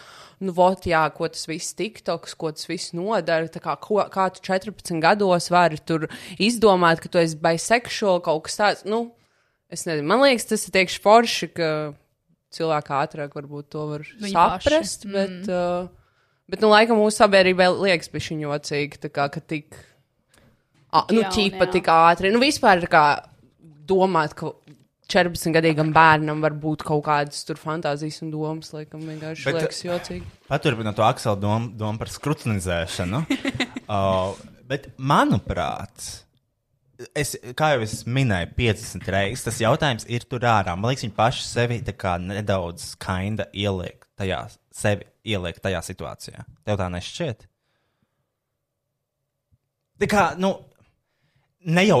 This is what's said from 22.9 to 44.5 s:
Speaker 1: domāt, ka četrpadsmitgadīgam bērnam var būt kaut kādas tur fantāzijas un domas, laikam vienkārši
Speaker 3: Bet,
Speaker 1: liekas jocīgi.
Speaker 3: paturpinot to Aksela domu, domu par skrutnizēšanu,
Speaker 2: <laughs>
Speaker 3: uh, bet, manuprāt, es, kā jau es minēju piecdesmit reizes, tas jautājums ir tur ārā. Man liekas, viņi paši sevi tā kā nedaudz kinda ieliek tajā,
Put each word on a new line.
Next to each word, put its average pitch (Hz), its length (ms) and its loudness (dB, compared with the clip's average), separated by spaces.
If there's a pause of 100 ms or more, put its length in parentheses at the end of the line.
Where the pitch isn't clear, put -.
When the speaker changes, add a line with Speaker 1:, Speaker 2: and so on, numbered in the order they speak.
Speaker 1:
domāt, 185 540 2
ka 156 140 -8 (580)
četrpadsmitgadīgam 165 840 2
bērnam 156 480 6
var 156 140 0
būt 151 320 -6
kaut 151 160 0
kādas 147 420 -2
tur 156 140 -10
fantāzijas 156 640 -6
un 160 80 -8
domas, 156 400 -8
laikam 151 320 -14
vienkārši 156 420 -12
Speaker 3:
Bet, 180 120 0
Speaker 1:
liekas - 260 -4
jocīgi. 175 400 -8 (240)
Speaker 3:
paturpinot 113 480 -2
to 113 80 0
Aksela 117 340 2
domu, 104 380 -2
domu 107 240 -6
par 123 80 -10
skrutnizēšanu, 95 1160 -4 (340)
Speaker 2:
<laughs> - 300 -8
Speaker 3:
uh, 95 480 0 (320)
bet, - 280 -8
manuprāt, 131 1200 -2 (920)
es, - 220 -4 (220)
kā 156 180 2
jau 120 80 0
es - 220 -6
minēju 117 500 0
piecdesmit 107 540 -2
reizes, 98 360 -2
tas 113 140 -4
jautājums 123 480 0
ir 120 140 -4
tur 120 260 -6
ārā. 95 320 2
Man 113 140 0
liekas, - 100 -6
viņi 107 140 -8
paši 117 260 0
sevi 120 400 -2
tā 98 100 -6
kā 90 260 -4
nedaudz 95 760 -6
kinda 98 560 -6
ieliek 95 640 -6
tajā, 90 320 -6 (240)